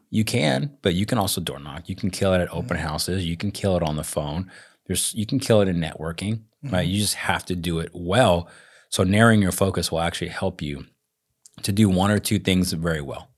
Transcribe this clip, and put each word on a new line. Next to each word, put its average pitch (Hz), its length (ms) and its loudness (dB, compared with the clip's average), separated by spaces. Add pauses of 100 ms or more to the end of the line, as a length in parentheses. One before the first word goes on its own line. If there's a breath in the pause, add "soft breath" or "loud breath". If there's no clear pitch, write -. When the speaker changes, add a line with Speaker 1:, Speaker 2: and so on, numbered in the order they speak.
(100)
Speaker 1:
You 107 140 2
can, 131 580 0
but 92 120 2
you 95 120 0
can 120 120 0
also 95 220 0
door 73 180 -6
knock. 73 300 -12
You 95 80 -8
can 98 140 -2
kill 95 240 2
it 90 60 4
at 85 120 -2
open 85 240 -4
Speaker 2:
Mm-hmm. 78 100 -4
Speaker 1:
houses. 87 400 -2
You 85 100 -2
can 101 140 -4
kill 95 260 0
it 85 60 0
on 76 140 -2
the 78 80 -4
phone. 76 440 -4 (380 loud breath)
There's, - 280 -4
you 107 120 -4
can 135 140 -2
kill 110 200 4
it 98 80 4
in 87 100 0
networking, 85 640 -4 (200)
right? 104 220 -2
Speaker 2:
Mm-hmm. 143 60 0
Speaker 1:
You 98 100 2
just 101 140 0
have - 320 -2
to 90 100 -4
do 85 240 -4
it 82 120 -8
well. 87 560 2 (400 loud breath)
So - 140 -2
narrowing 107 400 6
your 90 100 2
focus 92 380 0
will 80 100 -2
actually 85 280 -4
help 92 340 -6
you 71 240 -8 (760)
to 107 100 -4
do 104 160 6
one 92 220 4
or 104 100 2
two 104 180 -2
things 92 340 2
very 82 280 -2
well 65 380 -12